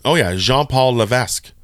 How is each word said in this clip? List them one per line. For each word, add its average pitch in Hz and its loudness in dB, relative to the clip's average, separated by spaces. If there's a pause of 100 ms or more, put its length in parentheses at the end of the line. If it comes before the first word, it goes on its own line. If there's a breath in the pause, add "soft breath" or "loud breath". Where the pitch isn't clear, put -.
oh 147 2
yeah, 95 0
Jean-Paul 127 0
Levesque, 113 -2 (120)